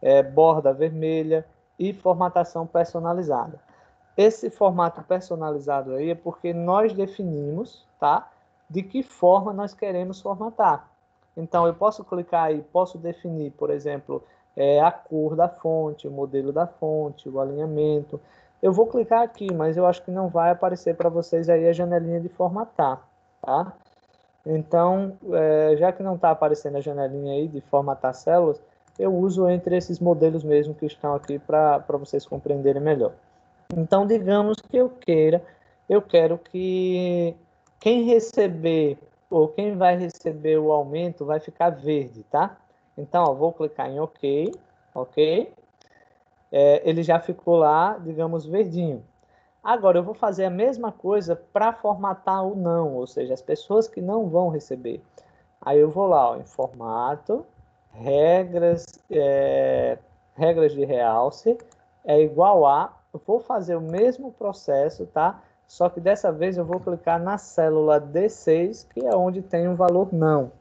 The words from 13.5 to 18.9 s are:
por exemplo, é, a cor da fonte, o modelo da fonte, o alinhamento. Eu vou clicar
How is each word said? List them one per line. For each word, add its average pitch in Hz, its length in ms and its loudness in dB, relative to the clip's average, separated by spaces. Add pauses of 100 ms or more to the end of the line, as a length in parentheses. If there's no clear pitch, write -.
por 147 180 -6
exemplo, 143 520 -6 (340)
é, 143 240 4
a 165 100 6
cor 156 460 -4
da 170 120 4
fonte, 160 600 -4
o - 20 -10
modelo 139 420 -4
da 160 140 0
fonte, 156 600 -6
o 135 120 -6
alinhamento. 151 800 -4 (400)
Eu 190 120 2
vou 220 160 4
clicar 226 340 0